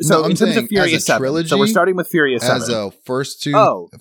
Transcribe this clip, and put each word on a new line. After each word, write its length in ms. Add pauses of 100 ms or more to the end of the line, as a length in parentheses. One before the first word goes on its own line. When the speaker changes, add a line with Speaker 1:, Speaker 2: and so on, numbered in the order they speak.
(160)
Speaker 1:
No, 40
Speaker 2:
in 60
Speaker 1:
I'm 120
Speaker 2:
terms 160
Speaker 1:
saying 120
Speaker 2:
of 40
Furious 260
Speaker 1:
as 80
a 20
Speaker 2:
Seven, 140
so 120
we're 160
Speaker 1:
trilogy, 240
Speaker 2:
starting 240
with 140
Furious 340
Speaker 1:
as 240
Speaker 2:
Seven. 200
Speaker 1:
a 40 (140)
first 360
two, 140
Speaker 2:
Oh. 340 (120)